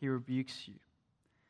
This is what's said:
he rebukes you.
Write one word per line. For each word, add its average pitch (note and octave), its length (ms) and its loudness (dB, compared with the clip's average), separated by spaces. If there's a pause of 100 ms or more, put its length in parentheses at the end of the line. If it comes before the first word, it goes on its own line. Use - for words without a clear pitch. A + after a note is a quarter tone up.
he C#3 80 2
rebukes C3 580 0
you. G2+ 80 -14 (760)